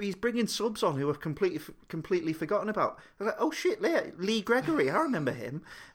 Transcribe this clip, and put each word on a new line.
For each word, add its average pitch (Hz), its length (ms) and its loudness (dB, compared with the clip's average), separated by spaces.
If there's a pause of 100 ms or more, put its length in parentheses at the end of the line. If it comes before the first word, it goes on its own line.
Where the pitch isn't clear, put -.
he's 202 140 -2
bringing 233 320 2
subs 214 360 -2
on 165 160 2
who 143 120 2
are 151 40 2
completely 165 440 -2
f-, - 120 -16 (180)
completely 165 440 0
forgotten 196 380 -2
about. 180 280 0 (200)
They're 202 100 -4
like, - 100 -2
"Oh 302 120 2
shit, - 320 0
Lee, 330 140 4 (200)
Lee 220 240 0
Gregory, 240 500 2
I 160 120 2
remember 180 280 0
him." 120 320 -6 (320)